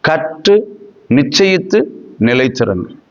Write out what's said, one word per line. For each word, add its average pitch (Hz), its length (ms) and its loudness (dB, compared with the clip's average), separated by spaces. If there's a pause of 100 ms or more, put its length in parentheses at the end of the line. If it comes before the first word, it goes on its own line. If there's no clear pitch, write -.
கற்று 160 760 0 (300)
நிச்சயித்து 185 720 2 (360)
நிலைத்திருங்கள். 117 800 -2 (120)